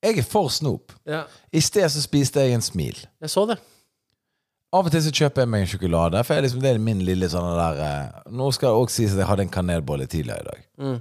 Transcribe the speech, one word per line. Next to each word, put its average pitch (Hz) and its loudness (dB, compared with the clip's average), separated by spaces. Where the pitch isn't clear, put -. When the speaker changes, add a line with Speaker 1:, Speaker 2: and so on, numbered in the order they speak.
Speaker 1:
jeg 214 2
er 120 2
for 190 0
snop. - -4
Speaker 2:
Ja. 151 -6
Speaker 1:
I 160 4
sted 196 2
så 147 -2
spiste 143 2
jeg 123 4
en 113 -2
smil. 73 -4
Speaker 2:
Jeg 156 -8
så 196 2
det. 226 -2
Speaker 1:
Av 185 4
og - 2
til 156 2
så 156 0
kjøper 139 2
jeg 120 0
meg 101 2
en 87 -2
sjokolade, 85 2
for 151 0
jeg 143 2
liksom, 127 -4
det 135 4
er 107 0
min 107 0
lille 92 0
sånn 87 -2
der, 82 0
eh, 71 -6
nå 131 -2
skal 127 2
det 113 4
også 120 -2
sies 107 2
at 95 2
jeg 87 0
hadde 98 2
en 87 -8
kanelbolle 76 -2
tidligere 60 -6
i - -12
dag. - -16
Speaker 2:
Mm. 135 -4